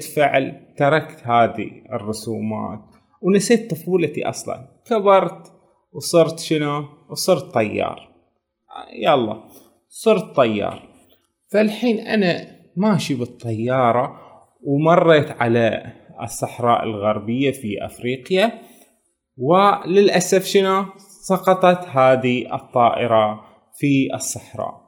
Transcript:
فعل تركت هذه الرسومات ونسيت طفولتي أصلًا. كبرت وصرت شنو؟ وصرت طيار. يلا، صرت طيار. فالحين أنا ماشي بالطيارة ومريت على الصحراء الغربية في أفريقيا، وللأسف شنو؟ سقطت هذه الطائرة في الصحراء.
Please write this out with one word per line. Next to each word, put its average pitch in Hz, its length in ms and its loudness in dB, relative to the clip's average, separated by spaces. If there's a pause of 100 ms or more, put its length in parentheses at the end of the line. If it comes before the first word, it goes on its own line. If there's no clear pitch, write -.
(160)
فعل 135 440 0 (160)
تركت 151 480 0
هذه 117 460 0 (220)
الرسومات 107 880 -8 (420)
ونسيت 208 480 2
طفولتي 170 580 -4
أصلًا. - 400 -10 (180)
كبرت 196 640 2 (400)
وصرت 160 460 0
شنو؟ 147 460 -4 (260)
وصرت - 440 -2
طيار. 101 540 -4 (920)
يلا، 131 400 0 (460)
صرت - 480 -2
طيار. 104 460 0 (680)
فالحين 214 460 0
أنا - 580 -2 (200)
ماشي 180 380 0
بالطيارة 120 1040 -2 (420)
ومريت 156 680 4
على 117 640 0 (300)
الصحراء 117 640 -2
الغربية 107 680 -2
في 104 340 -8
أفريقيا، 185 680 -4 (840)
وللأسف 185 1080 2
شنو؟ 190 400 0 (420)
سقطت 180 600 2
هذه 127 680 2
الطائرة 110 840 0 (380)
في 139 360 0
الصحراء. - 600 -10 (140)